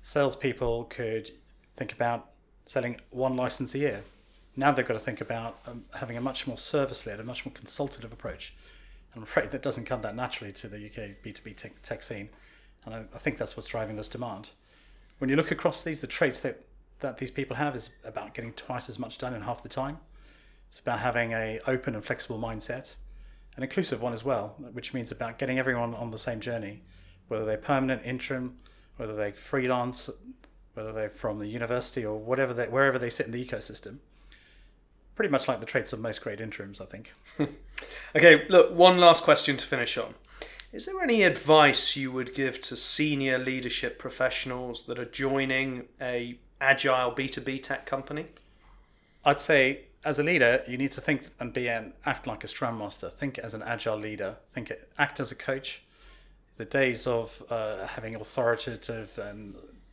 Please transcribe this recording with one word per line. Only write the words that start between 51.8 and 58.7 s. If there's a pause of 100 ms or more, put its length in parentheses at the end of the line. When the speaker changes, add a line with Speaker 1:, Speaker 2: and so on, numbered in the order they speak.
Speaker 1:
act
like
a
Scrum
Master.
Think
as
an
agile
leader. (160)
Think, (260)
act
as
a
coach. (720)
The
days
of,
uh,
having
authoritative